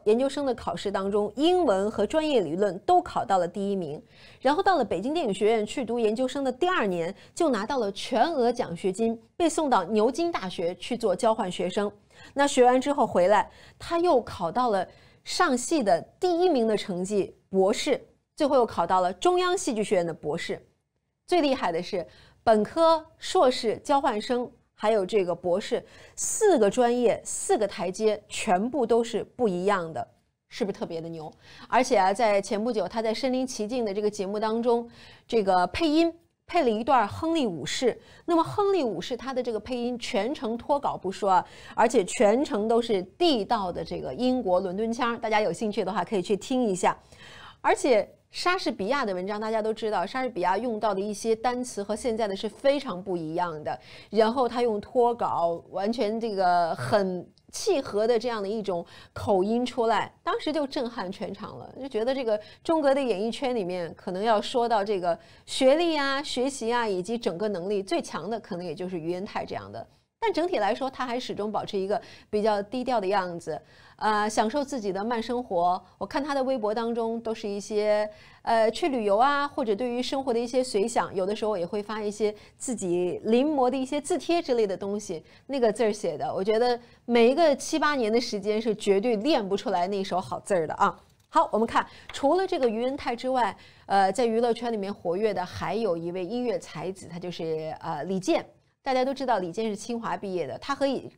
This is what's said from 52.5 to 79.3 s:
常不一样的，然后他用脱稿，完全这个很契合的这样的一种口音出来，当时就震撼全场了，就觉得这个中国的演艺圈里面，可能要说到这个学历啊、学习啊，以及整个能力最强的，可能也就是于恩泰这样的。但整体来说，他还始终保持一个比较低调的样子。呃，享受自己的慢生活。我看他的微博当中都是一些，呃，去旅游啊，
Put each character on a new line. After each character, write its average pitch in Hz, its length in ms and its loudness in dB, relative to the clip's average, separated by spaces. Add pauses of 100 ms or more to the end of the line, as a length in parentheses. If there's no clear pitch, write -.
常 190 240 -8
不 196 140 -4
一 160 180 -6
样 165 300 -4
的， 147 120 -6 (340)
然 220 200 4
后 254 160 2
他 233 140 -2
用 220 200 0
脱 240 340 2
稿， 170 560 -2
完 190 200 -2
全 226 300 -2
这 214 160 -4
个 175 380 2
很 185 520 0 (240)
契 349 300 0
合 214 260 -2
的 233 120 4
这 240 100 -2
样 220 140 -4
的 196 60 -4
一 214 140 -4
种 175 220 -4 (300)
口 196 280 2
音 226 220 0
出 247 220 -2
来， 202 260 0 (100)
当 403 160 -2
时 311 140 -4
就 294 140 -2
震 269 220 -4
撼 208 220 -8
全 185 220 -10
场 196 260 -14
了， - 220 -16
就 269 80 -10
觉 220 160 -2
得 262 100 0
这 262 100 -4
个 214 140 0 (240)
中 330 200 2
国 277 120 4
的 277 80 2
演 208 180 0
艺 226 120 -2
圈 254 240 -4
里 202 80 -2
面， 175 320 -6
可 - 140 -10
能 185 120 -4
要 220 180 2
说 240 280 0
到 220 160 2
这 202 160 -2
个 170 180 -2 (280)
学 269 300 4
历 330 200 2
啊、 277 260 0
学 269 280 -2
习 233 200 -6
啊， 240 160 0
以 185 160 -2
及 226 140 -4
整 208 220 -4
个 214 100 -2
能 190 220 -4
力 202 120 0
最 285 200 -2
强 165 260 -8
的， 226 100 -4
可 208 180 -10
能 175 80 -8
也 165 100 -8
就 180 120 -8
是 185 120 -6
于 165 160 -4
恩 180 100 -6
泰 208 220 -6
这 - 80 -10
样 101 180 -10
的。 113 120 -12 (340)
但 440 140 0
整 320 140 0
体 359 120 -2
来 208 160 2
说， 262 160 -4
他 262 160 -6
还 247 140 -4
始 214 140 -8
终 208 180 -4
保 185 120 -4
持 - 140 -6
一 190 80 -2
个 196 140 -2 (280)
比 208 140 0
较 208 200 2
低 254 220 -6
调 247 160 0
的 185 60 -4
样 180 320 0
子。 156 220 -8 (360)
呃， 214 320 0
享 214 200 0
受 285 140 -2
自 277 160 -6
己 202 140 -4
的 190 100 -4
慢 226 200 -2
生 247 200 -4
活。 180 400 0 (140)
我 - 80 -8
看 269 180 -4
他 285 120 -4
的 269 100 0
微 269 140 0
博 208 160 -2
当 233 200 -2
中 226 260 -2
都 226 140 -6
是 226 140 -8
一 202 100 -6
些， 208 500 0 (340)
呃， 226 280 2
去 339 180 -2
旅 254 160 0
游 202 120 4
啊， 285 320 4